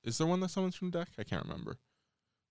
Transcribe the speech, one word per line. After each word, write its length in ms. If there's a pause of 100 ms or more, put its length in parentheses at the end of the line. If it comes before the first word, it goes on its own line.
is 140
there 80
one 140
that 100
summons 260
from 140
deck? 180 (100)
I 60
can't 200
remember. 340 (720)